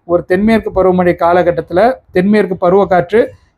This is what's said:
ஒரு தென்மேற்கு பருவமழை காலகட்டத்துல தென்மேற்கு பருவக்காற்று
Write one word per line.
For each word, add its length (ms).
ஒரு 200
தென்மேற்கு 460
பருவமழை 440
காலகட்டத்துல 800
தென்மேற்கு 460
பருவக்காற்று 680